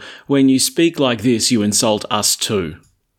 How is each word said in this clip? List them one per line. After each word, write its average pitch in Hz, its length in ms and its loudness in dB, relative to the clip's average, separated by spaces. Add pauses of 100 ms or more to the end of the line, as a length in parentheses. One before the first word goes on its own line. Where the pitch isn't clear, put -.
(280)
when 139 220 4
you 131 100 4
speak 165 400 0
like 120 240 0
this, 117 280 0
you 110 100 2
insult 104 480 0
us 104 260 -2
too." 90 420 -4 (420)